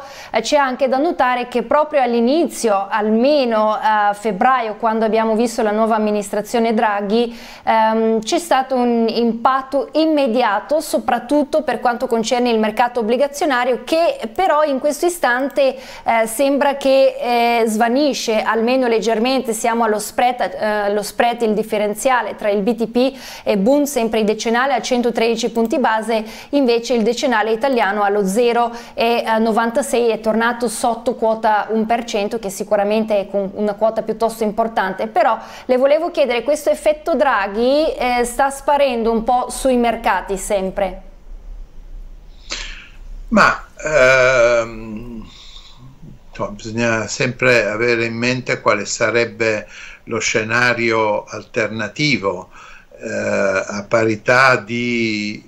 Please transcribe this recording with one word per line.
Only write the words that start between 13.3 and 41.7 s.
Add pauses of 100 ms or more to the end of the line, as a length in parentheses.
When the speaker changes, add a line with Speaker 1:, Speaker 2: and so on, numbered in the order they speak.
Speaker 1:
che
però
in
questo
istante,
eh,
sembra
che,
eh,
svanisce,
almeno
leggermente.
Siamo
allo
spread,
eh,
lo
spread,
il
differenziale
tra
il
B
T
P (260)
e
bund,
sempre
il
decennale,
a
centotredici
punti
base, (280)
invece
il
decennale
italiano
allo
zero (240)
e (140)
novantasei
è
tornato
sotto
quota
un
per
cento,
che
sicuramente
è
con
una
quota
piuttosto
importante.
Però (260)
le
volevo
chiedere,
questo (120)
L'effetto
Draghi,
eh,
sta
sparendo
un
po'
sui
mercati
sempre. (2250)